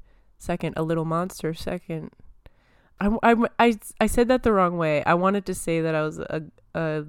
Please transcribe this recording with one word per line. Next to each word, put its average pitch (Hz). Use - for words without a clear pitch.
second, 170
a 160
little 160
monster 165
second. 165
I, 202
I, 233
I, 226
I 220
said 240
that 254
the 226
wrong 180
way. 156
I 165
wanted 190
to 190
say 165
that 160
I 156
was 156
a, 160
a 156